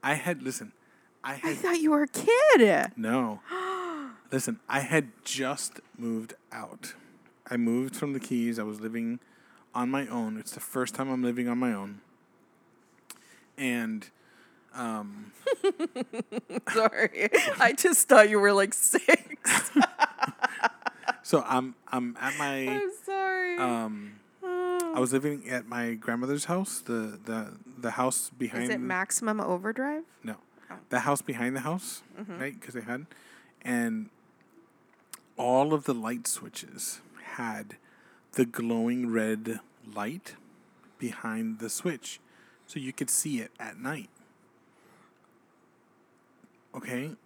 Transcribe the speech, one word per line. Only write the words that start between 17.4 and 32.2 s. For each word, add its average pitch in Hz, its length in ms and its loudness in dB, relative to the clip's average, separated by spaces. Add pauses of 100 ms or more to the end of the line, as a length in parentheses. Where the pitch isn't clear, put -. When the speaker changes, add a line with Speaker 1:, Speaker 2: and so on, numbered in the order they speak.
Speaker 2:
I 240 120 6
just - 360 4
thought 214 200 12
you 214 100 6
were, 202 140 8
like, 294 200 4
six. - 1000 4
<laughs> 294 60 8 (1400)
Speaker 1:
So 147 240 4
I'm, 131 260 0 (180)
I'm 123 300 -2
at 135 160 -2
my 139 300 -2
Speaker 2:
I'm 381 240 -2 (120)
sorry. 381 540 -2
Speaker 1:
um, 107 640 -4 (240)
Speaker 2:
Oh. 359 520 -4
Speaker 1:
I - 40 0
was 127 120 0
living 135 380 -4
at 123 180 -4
my 117 280 -4
grandmother's 123 500 -4
house, 185 360 -4
the, 110 440 -6
the, 110 280 -6 (260)
the 120 120 -4
house 127 460 -2
behind 120 280 -4
Speaker 2:
Is 123 40 -4
it - 100 -2
Maximum 214 600 -2
Overdrive? 233 640 -4 (200)
Speaker 1:
No. 220 120 -8 (340)
Speaker 2:
Oh. - 60 -12 (140)
Speaker 1:
The 123 100 0
house 139 240 0
behind 123 320 -2
the 131 60 -6
house, 160 420 -6 (160)
Speaker 2:
Mm-hmm. 190 200 -10